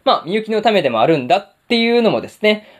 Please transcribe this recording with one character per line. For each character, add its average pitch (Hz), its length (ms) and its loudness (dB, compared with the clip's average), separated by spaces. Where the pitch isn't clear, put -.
ま 233 160 0
あ、 - 40 -20
み 175 80 -4
ゆ 214 100 -2
き 214 80 -10
の 214 100 -2
た 226 100 2
め 196 100 2
で 139 80 -2
も 113 120 0
あ 135 60 4
る 165 100 2
ん 123 100 -6
だ 175 100 2
っ - 160 -8
て 240 80 -2
い 233 220 0
う 240 40 2
の 208 100 2
も 117 100 -2
で 196 80 -14
す - 120 -20
ね、 214 240 0